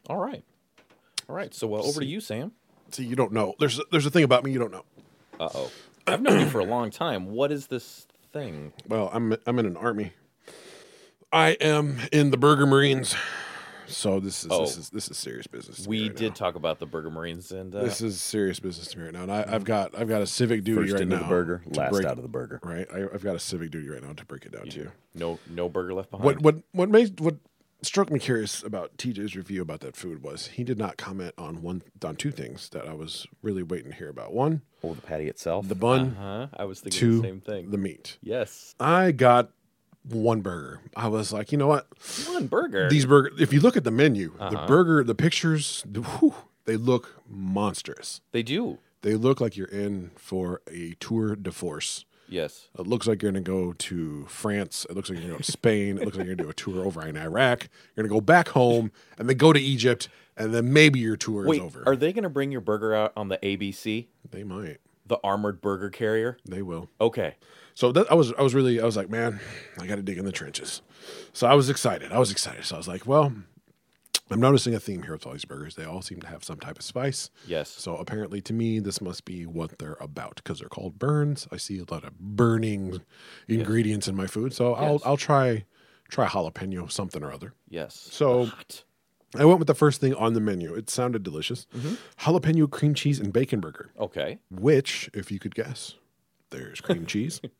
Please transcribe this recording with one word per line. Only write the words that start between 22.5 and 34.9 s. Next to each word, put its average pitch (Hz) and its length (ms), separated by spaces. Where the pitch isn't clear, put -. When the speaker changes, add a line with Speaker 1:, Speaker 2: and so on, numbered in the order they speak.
Speaker 2:
Right, 85 280
I, 98 100
I've 98 80
got 98 140
a - 20
civic 82 320
duty 73 180
right 71 140
now 71 100
to - 120
break - 200
it - 80
down - 120
Speaker 1:
You - 80
Speaker 2:
to 71 60
Speaker 1:
do. 76 60
Speaker 2:
you. - 80
Speaker 1:
No, 85 240
no 87 200
burger 90 260
left 95 160
behind. 101 140
Speaker 2:
What, 139 180
what, 151 140
what 180 160
made, 214 320
what 156 160
struck - 280
me 147 80
curious 113 460
about 98 340
T 127 140
J's 101 240
review 95 260
about 78 180
that 67 160
food 80 240
was 71 280
he 123 160
did 120 140
not 104 180
comment 95 420
on 82 240
one, 90 200
on 80 120
two - 160
things 71 380
that - 180
I - 60
was 80 340
really 98 200
waiting 85 300
to - 40
hear 80 120
about. 64 240
One, 143 300
Speaker 3:
Oh, 82 120